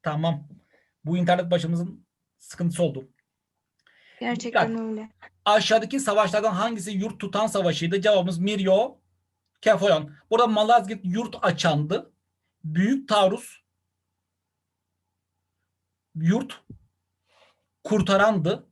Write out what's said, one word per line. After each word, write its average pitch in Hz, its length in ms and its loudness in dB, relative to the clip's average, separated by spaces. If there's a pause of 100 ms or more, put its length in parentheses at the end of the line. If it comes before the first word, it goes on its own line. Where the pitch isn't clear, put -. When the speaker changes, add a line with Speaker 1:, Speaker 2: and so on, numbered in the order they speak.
Speaker 1:
Tamam. 156 460 -4 (560)
Bu 165 120 -2
internet 175 340 0
başımızın 170 560 -4 (320)
sıkıntısı 175 440 -4
oldu. 135 260 -4 (1120)
Speaker 2:
Gerçekten 233 480 -2
Speaker 1:
Dikkat. 226 160 -6
Speaker 2:
öyle. 220 280 -10 (320)
Speaker 1:
Aşağıdaki 220 560 2
savaşlardan 208 520 0
hangisi 208 380 -4
yurt 202 300 -6
tutan 202 260 -2
savaşıydı? 175 540 0
Cevabımız 185 380 2
Miryo 196 600 0 (640)
Kefalon. 180 540 2 (160)
Burada 233 160 4
Malazgirt 214 580 2
yurt 208 380 -4
açandı. 165 680 0 (520)
Büyük 196 440 -2
Taarruz 208 560 0 (2500)
yurt 185 480 -2 (1200)
kurtarandı. 196 880 0